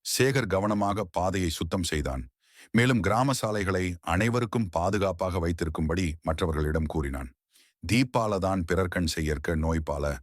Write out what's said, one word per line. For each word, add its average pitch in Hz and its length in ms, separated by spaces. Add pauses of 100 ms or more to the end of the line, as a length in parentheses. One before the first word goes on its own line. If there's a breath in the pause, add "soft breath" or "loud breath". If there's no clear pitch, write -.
சேகர் 131 420
கவனமாக 98 560
பாதையை 90 460
சுத்தம் 87 340
செய்தான். 69 400 (480 loud breath)
மேலும் 120 280
கிராம 113 340
சாலைகளை 95 680
அனைவருக்கும் 113 680
பாதுகாப்பாக 92 720
வைத்திருக்கும்படி 85 680 (160)
மற்றவர்களிடம் 78 640
கூறினான். 67 440 (540 soft breath)
"தீப்பாலதான் 98 840
பிறர்க்கண் 90 400
செய்யற்க 78 500
நோய்பால 78 500 (180)